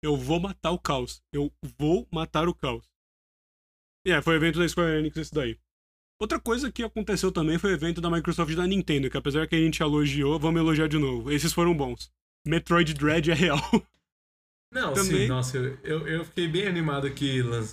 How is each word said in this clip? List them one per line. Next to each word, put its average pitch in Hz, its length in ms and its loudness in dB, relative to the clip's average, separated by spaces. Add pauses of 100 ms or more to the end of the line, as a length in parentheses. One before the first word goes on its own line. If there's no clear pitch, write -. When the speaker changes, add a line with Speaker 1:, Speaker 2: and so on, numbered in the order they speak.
Speaker 1:
Eu 151 120 2
vou 139 240 0
matar 180 320 -4
o 175 80 -2
caos. 127 440 -4 (100)
Eu 143 180 -2 (280)
vou 170 320 2
matar 160 360 -2
o 175 60 0
caos. 117 340 -6 (1160)
E 185 60 2
é, 151 100 4
foi 165 140 2
o - 20 4
evento 160 220 2
da 175 100 4
Square 160 300 0
Enix 151 180 -2
esse 160 160 -8
daí. 123 240 -2 (640)
Outra 220 180 -2
coisa 240 320 -2
que - 120 -6
aconteceu 196 480 -2
também 165 260 0
foi 196 140 0
o - 20 2
evento 165 260 -2
da 170 100 -2
Microsoft 170 420 0
e 160 40 -2
da 180 120 0
Nintendo, 156 420 0
que 143 80 -4
apesar 147 300 -2
que 170 80 -2
a 165 40 4
gente 160 220 2
elogiou, 147 580 2
vamos 165 220 2
elogiar 160 260 2
de 151 120 0
novo. 127 320 -2
Esses 147 200 0
foram 175 240 2
bons. 131 340 -6 (380)
Metroid 165 460 2
Dread 151 380 2
é - 20 4
real. 151 240 2
<laughs> - 1160 -6
Speaker 2:
Não, 233 200 -2
Speaker 1:
Também. 190 280 2
Speaker 2:
sim, - 60 2
nossa, 127 300 -2
eu, 127 260 -6
eu, 156 240 -4
eu 160 180 -4
fiquei 170 220 -4
bem 180 200 0
animado 147 460 0
que 135 280 0
lan-, 117 200 -2 (120)